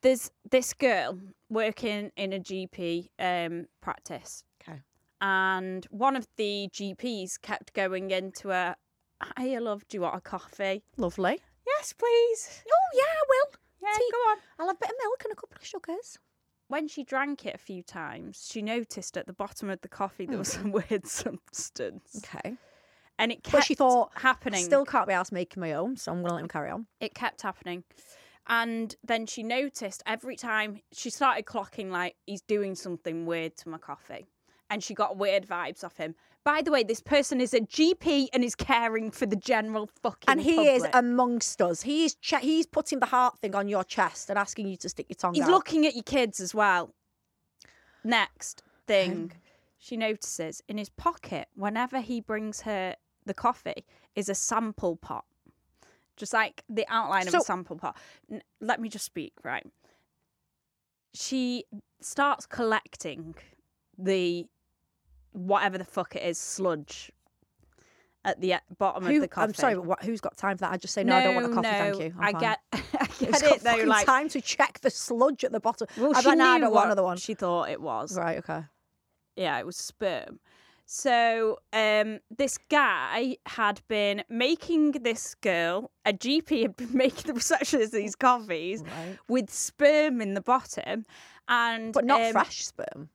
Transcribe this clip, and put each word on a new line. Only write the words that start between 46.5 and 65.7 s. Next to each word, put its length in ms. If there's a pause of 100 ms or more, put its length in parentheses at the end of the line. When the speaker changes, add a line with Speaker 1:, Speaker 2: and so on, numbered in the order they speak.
Speaker 1:
well. 380 (1120)
Next 600 (240)
thing. 380
Speaker 2:
Okay. 120 (400)
Speaker 1:
She 200
notices 720
in 100
his 120
pocket, 640
whenever 460
he 200
brings 400
her 340 (300)
the 80
coffee, 520 (300)
is 140
a 60
sample 600
pot. 300 (880)
Just, 180
like, 340
the 220
outline 380
of 60
a 40
Speaker 2:
So 60
Speaker 1:
sample 340
pot. 200 (320)
N-, 140 (160)
let 220
me 80
just 160
speak, 280 (100)
right? 220 (1500)
She 520 (360)
starts 440
collecting 880 (600)
the 480 (840)
whatever 460